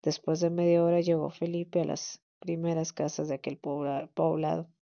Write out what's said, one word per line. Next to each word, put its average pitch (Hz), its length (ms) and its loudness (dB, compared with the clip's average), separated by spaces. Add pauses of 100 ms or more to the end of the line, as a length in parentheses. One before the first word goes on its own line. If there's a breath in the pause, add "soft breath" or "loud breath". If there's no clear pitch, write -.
Después 160 360 -2
de 170 100 2
media 170 340 4
hora 170 180 4
llegó 165 300 2
Felipe 170 500 -2
a 160 40 0
las - 360 -6 (180)
primeras 165 540 -2
casas 151 360 -4
de 139 60 -2
aquel 139 240 -8
pobla-, 143 560 -4
poblado. 160 520 0 (140)